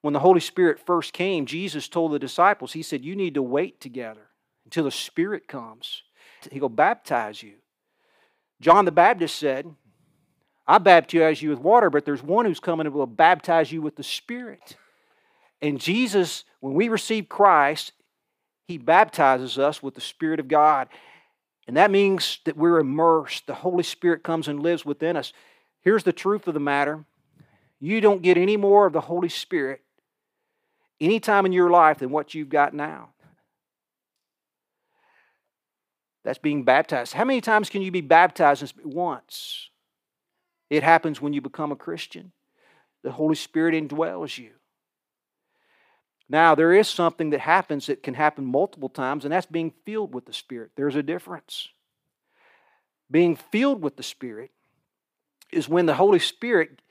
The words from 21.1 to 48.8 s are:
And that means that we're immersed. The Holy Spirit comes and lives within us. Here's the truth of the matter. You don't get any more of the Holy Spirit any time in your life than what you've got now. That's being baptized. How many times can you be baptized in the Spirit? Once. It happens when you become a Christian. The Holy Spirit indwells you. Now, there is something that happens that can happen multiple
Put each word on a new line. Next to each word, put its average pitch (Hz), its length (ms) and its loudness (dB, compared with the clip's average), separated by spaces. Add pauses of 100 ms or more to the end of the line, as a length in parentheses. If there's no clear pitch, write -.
And 120 80 -10
that 196 160 4
means 196 540 0
that 156 100 -4
we're 165 240 2
immersed. 156 680 0
The 127 80 -10
Holy 175 280 -4
Spirit 165 400 -2
comes 160 240 -6
and 143 140 -6
lives 165 240 -2
within 156 320 -4
us. 135 160 -10 (480)
Here's 202 220 2
the 180 100 0
truth 202 340 -4
of 175 60 -6
the 151 60 -4
matter. 143 460 -2 (720)
You 202 220 -2
don't 202 200 4
get 175 160 4
any 196 200 2
more 202 280 6
of 165 80 0
the 156 80 -2
Holy 175 280 -4
Spirit 135 520 -6 (1160)
any 196 200 0
time 202 260 2
in 190 60 2
your 180 180 4
life 160 300 6
than 127 100 -6
what 151 240 -6
you've 151 160 -10
got 143 240 0
now. 147 400 -12 (3000)
That's 127 160 -8
being 147 240 -4
baptized. 139 500 0
How 185 100 -2
many 262 160 0
times 214 300 0
can 196 120 -6
you 190 100 -6
be 180 100 -4
baptized 160 600 4
in 147 40 -10
the - 40 -18
Spirit? - 180 -20
Once. 151 840 -10 (1000)
It 147 140 0
happens 160 380 2
when 147 120 -4
you 143 80 -4
become 147 300 -10
a 143 40 -6
Christian. 170 560 -14 (720)
The 131 80 -8
Holy 156 240 0
Spirit 160 400 -2
indwells 160 600 -6
you. 123 140 -20 (1800)
Now, 160 280 4
there 165 180 4
is 208 160 4
something 165 400 -2
that 147 100 -2
happens 156 460 -2
that 135 180 -6
can 127 120 -10
happen 151 280 -2
multiple 131 460 -4